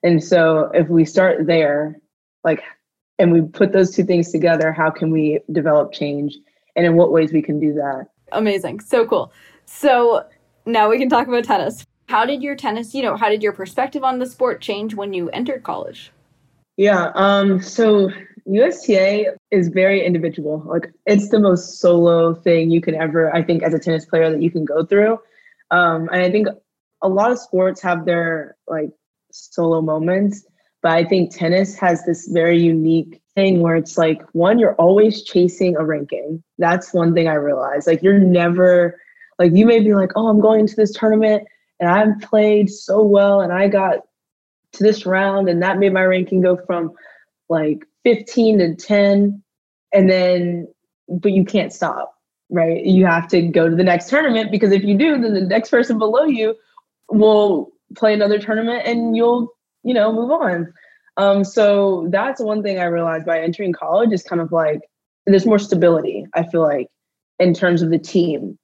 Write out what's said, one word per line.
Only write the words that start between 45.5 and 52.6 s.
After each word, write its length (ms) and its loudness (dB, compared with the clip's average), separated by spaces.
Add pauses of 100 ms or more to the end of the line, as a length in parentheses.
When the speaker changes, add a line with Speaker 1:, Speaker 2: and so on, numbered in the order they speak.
Speaker 1:
that 160 -2
made 160 2
my 120 0
ranking 360 0
go 140 2 (100)
from, 280 -6 (560)
like, 360 -2 (180)
fifteen 560 2
to 140 0
ten." 720 0 (500)
And 160 6
then, 580 0 (400)
but 260 -2
you 120 2
can't 280 -4
stop, 420 -8 (340)
right? 340 -2